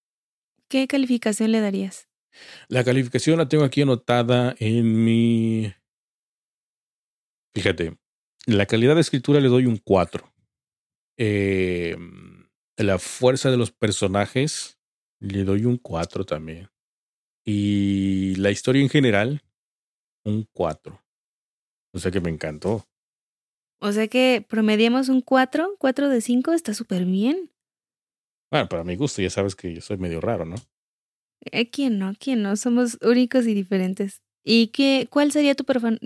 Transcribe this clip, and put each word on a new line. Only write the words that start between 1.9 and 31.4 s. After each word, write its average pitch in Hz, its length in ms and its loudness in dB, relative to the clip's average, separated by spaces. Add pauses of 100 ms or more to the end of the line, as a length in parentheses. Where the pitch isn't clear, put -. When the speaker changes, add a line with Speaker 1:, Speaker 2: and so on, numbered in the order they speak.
Speaker 2:
La 123 160 0
calificación 127 520 2
la 160 120 0
tengo 151 160 4
aquí 139 180 2
anotada 123 760 2
en 113 460 2
mi, 113 680 2 (1800)
fíjate, 87 440 -2 (480)
la 101 180 2
calidad 117 300 2
de 165 80 4
escritura 143 380 0
le 135 80 4
doy 127 180 4
un 117 100 0
cuatro. 90 560 0 (840)
Eh, 95 800 -2 (800)
la 98 200 2
fuerza 127 520 0
de 127 80 2
los 117 120 0
personajes 104 1080 -2 (420)
le 98 240 -4
doy 101 220 0
un 123 100 2
cuatro 87 480 -8
también. 80 460 -10 (760)
Y 98 920 0
la 98 140 0
historia 131 320 0
en 139 60 2
general, 127 540 2 (840)
un 107 260 -4
cuatro. - 540 -6 (880)
O 92 60 -12
sea 90 120 -4
que 87 120 -2
me 85 80 -4
encantó. 80 560 -6 (920)
Speaker 1:
O 202 120 -2
sea 214 160 0
que 254 400 2
promediamos 226 600 2
un 262 100 4
cuatro, 277 580 0
cuatro 285 300 0
de 254 140 2
cinco, 247 300 0
está 330 200 -2
súper 185 320 -4
bien. 233 460 -2 (1000)
Speaker 2:
Bueno, 135 180 0
para 85 140 -6
mi 87 140 -6
gusto, 131 240 -4
ya 92 100 0
sabes 98 240 -2
que 87 200 -10
yo 82 80 -12
soy 104 160 -8
medio 85 240 -6
raro, 101 240 -4
¿no? 82 80 -10 (960)